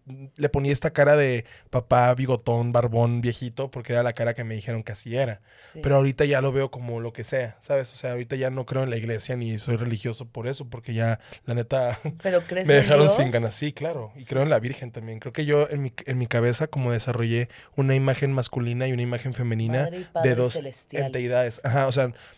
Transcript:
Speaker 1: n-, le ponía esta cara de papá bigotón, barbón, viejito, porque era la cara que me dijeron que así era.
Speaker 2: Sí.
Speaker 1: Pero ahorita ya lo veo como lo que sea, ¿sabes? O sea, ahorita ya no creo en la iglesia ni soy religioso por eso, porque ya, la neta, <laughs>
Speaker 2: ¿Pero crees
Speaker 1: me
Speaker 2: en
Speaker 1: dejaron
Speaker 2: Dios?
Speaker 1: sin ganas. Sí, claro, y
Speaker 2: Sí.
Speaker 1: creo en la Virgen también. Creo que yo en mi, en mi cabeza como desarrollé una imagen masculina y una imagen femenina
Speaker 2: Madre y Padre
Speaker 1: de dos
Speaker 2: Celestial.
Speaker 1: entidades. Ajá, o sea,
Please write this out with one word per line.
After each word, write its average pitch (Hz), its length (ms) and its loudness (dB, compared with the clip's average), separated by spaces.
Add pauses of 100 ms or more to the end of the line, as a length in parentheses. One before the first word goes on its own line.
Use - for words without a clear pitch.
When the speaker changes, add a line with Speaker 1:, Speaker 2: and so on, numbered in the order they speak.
Speaker 1:
n-, 135 260 -16
le 147 140 0
ponía 139 240 2
esta 156 180 0
cara 147 240 6
de 131 300 2 (240)
papá 123 440 4
bigotón, 120 600 0
barbón, 117 480 2
viejito, 120 500 -4
porque 120 220 -8
era 120 100 2
la 123 100 0
cara 117 200 -2
que 120 100 -8
me 113 120 -6
dijeron 110 280 -6
que 110 80 -10
así 113 240 -10
era. 127 260 -2 (300)
Speaker 2:
Sí. 156 100 -18
Speaker 1:
Pero 139 140 4
ahorita 139 300 4
ya 139 160 2
lo 135 100 0
veo 135 200 0
como 120 280 -8
lo 113 140 -8
que 127 100 -12
sea, 120 380 -6
¿sabes? 135 320 -2
O - 20 -20
sea, 127 160 -8
ahorita 123 240 -6
ya 131 140 -2
no 131 160 -6
creo 131 180 -2
en 131 60 -2
la 110 80 -2
iglesia 113 400 -4
ni 110 200 -4
soy 117 200 -2
religioso 117 500 -4
por 117 200 -10
eso, 135 220 -8
porque 117 240 -10
ya, 113 260 0 (260)
la 120 80 -4
neta, 120 500 -2
<laughs> - 180 -8
Speaker 2:
¿Pero 180 200 2
crees 175 260 -4
Speaker 1:
me 147 80 8
Speaker 2:
en 139 60 8
Speaker 1:
dejaron 143 240 6
Speaker 2:
Dios? 147 100 6
Speaker 1:
sin 127 160 2
ganas. 117 240 0
Sí, 147 160 -6
claro, 139 460 -8
y - 40 -20
Speaker 2:
Sí. 120 40 -18
Speaker 1:
creo 135 180 0
en 156 60 0
la 131 100 4
Virgen 123 320 -6
también. 113 300 -12
Creo 120 120 -12
que 156 120 -4
yo 147 240 4
en 143 140 -2
mi, 131 100 -6 (140)
en 127 100 -2
mi 123 80 0
cabeza 117 420 0
como 127 240 -2
desarrollé 117 560 0 (280)
una 135 200 4
imagen 135 380 2
masculina 123 540 -2
y 131 40 -2
una 123 120 -2
imagen 120 320 -4
femenina 117 480 0
Speaker 2:
Madre 170 160 -6
y 185 60 -10
Padre 160 260 2
Speaker 1:
de 120 40 2
dos 123 180 2
Speaker 2:
Celestial. 143 520 -6
Speaker 1:
entidades. 123 580 -2
Ajá, 135 240 2
o 131 40 0
sea, 127 200 0 (260)